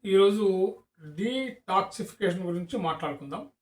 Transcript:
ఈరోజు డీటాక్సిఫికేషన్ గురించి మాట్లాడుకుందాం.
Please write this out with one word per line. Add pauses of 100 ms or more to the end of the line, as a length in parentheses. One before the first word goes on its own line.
ఈరోజు (400)
డీటాక్సిఫికేషన్
గురించి
మాట్లాడుకుందాం. (120)